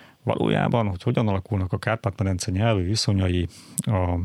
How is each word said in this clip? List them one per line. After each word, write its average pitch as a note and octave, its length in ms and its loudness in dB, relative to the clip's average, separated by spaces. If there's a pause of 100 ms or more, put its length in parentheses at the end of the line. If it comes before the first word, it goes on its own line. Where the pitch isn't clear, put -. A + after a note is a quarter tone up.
(240)
valójában, A2 640 0
hogy F2+ 160 -6
hogyan B2 240 0
alakulnak F#2+ 460 -2
a G#2+ 40 -2
Kárpát-medence F#2+ 760 -2
nyelvi G2+ 320 2
viszonyai F#2 640 0 (380)
a, A#2+ 60 0 (320)